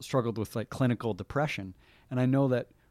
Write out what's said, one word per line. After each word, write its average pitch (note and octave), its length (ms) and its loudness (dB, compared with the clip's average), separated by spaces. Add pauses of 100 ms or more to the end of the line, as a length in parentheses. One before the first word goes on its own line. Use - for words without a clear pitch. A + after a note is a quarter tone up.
struggled A#2 360 -2
with, A2 200 -4
like, G#2+ 120 -6
clinical A#2 440 0
depression. F#2+ 600 -4 (380)
And B2+ 80 -2
I B2+ 60 4
know C3+ 240 4
that B2 180 0 (240)